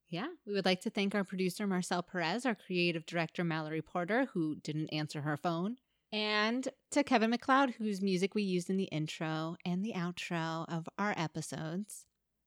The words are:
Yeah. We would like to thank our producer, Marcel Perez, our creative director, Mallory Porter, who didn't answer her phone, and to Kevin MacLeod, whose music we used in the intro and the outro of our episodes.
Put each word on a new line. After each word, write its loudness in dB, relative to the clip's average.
Yeah. -4
We -4
would 4
like 4
to -2
thank 2
our 2
producer, 0
Marcel 0
Perez, 0
our 2
creative 0
director, -2
Mallory 0
Porter, 0
who 0
didn't -4
answer -4
her 0
phone, -2
and 0
to 4
Kevin 4
MacLeod, 4
whose -2
music 2
we 0
used 0
in 2
the 2
intro -4
and -2
the -6
outro -4
of -4
our 0
episodes. -6